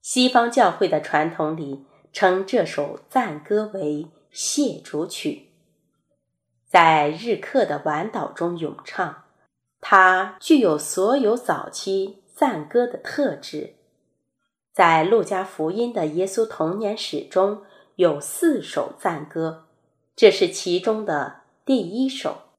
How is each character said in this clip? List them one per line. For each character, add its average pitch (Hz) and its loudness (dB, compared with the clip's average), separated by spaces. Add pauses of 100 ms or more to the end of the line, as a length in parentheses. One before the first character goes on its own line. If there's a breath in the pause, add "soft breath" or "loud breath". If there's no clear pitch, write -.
西 254 0
方 240 2
教 220 4
会 180 0
的 156 0
传 156 -2
统 160 -4
里 139 -12 (260 soft breath)
称 190 2
这 190 0
首 151 -6 (100)
赞 208 -2
歌 214 -2
为 156 -4 (220)
谢 - -4
主 151 -6
曲， - -8 (1120)
在 160 6
日 190 -4
课 - 0
的 147 -6
晚 156 -4
祷 170 -6
中 175 -6
咏 165 -6
唱。 - -8 (580)
它 185 4
具 311 4
有 180 4
所 196 0
有 233 2
早 185 -4
期 196 -6 (100)
赞 185 -2
歌 240 0
的 - -10
特 262 -4
质。 - -12 (960)
在 165 4
路 208 4
加 190 -4
福 156 -6
音 233 -4
的 180 -2
耶 170 -2
稣 220 -2
童 175 -4
年 214 -4
史 - -6
中 196 0 (320 soft breath)
有 160 2
四 294 0
首 - -6
赞 156 -4
歌， 160 -6 (480)
这 - 10
是 190 4
其 180 -2
中 214 -2
的 151 -6 (220)
第 269 2
一 214 -2
首。 - -6 (200)